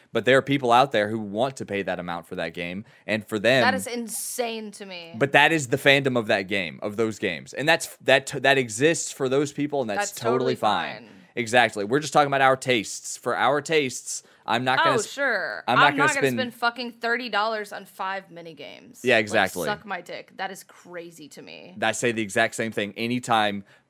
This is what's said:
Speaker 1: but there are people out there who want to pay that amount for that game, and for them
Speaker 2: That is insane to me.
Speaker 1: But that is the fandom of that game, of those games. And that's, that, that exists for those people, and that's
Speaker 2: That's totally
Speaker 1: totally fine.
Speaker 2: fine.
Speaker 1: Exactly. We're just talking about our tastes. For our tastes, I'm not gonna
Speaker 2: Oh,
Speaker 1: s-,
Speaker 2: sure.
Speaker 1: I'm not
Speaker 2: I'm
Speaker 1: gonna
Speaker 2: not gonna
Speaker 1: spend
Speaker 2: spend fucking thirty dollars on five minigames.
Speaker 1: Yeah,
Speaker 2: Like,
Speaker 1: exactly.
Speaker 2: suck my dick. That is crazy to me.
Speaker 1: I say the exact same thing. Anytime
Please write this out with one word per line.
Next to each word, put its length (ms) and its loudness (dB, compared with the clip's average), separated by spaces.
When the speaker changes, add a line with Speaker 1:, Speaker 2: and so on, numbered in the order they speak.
Speaker 1:
but 120 -2
there 140 6
are 40 4
people 300 0
out 200 6
there 160 2
who 100 -4
want 400 -4
to 80 -10
pay 160 -4
that 180 -4
amount 260 -8
for 100 -12
that 180 -6
game, 300 -8
and 200 -4
for 120 -4
them 240 4
Speaker 2:
That 120 4
is 120 -6
insane 880 -8
to 140 -16
me. 300 -16
Speaker 1:
But 160 0
that 200 6
is 160 0
the 80 0
fandom 420 4
of 80 -2
that 160 2
game, 400 -4
of 140 -6
those 220 -2
games. 360 -6
And 140 -2
that's, 340 0
that, 240 4
that 160 6
exists 540 0
for 160 -4
those 240 0
people, 280 -4
and 100 -2
that's 200 -4
Speaker 2:
That's 100 -14
totally 180 0
Speaker 1:
totally 180 0
fine. 380 -2
Speaker 2:
fine. 40 -20
Speaker 1:
Exactly. 500 2
We're 160 0
just 120 -8
talking 140 6
about 160 2
our 160 6
tastes. 580 -2
For 180 -4
our 280 2
tastes, 600 -2
I'm 200 0
not 160 2
gonna 100 4
Speaker 2:
Oh, 60 2
Speaker 1:
s-, 140 -2
Speaker 2:
sure. 560 -4
Speaker 1:
I'm 120 2
not 80 8
Speaker 2:
I'm 100 4
Speaker 1:
gonna 120 2
Speaker 2:
not 80 0
gonna 100 0
Speaker 1:
spend 100 0
Speaker 2:
spend 180 -4
fucking 460 -4
thirty 300 -2
dollars 420 -2
on 140 -14
five 440 -8
minigames. 720 -20
Speaker 1:
Yeah, 120 4
Speaker 2:
Like, 80 6
Speaker 1:
exactly. 420 0
Speaker 2:
suck 220 -4
my 160 -8
dick. 340 -16
That 140 -8
is 120 -16
crazy 680 -18
to 120 -20
me. 400 -20
Speaker 1:
I 120 2
say 200 0
the 80 -2
exact 340 0
same 160 -4
thing. 280 -4
Anytime 680 0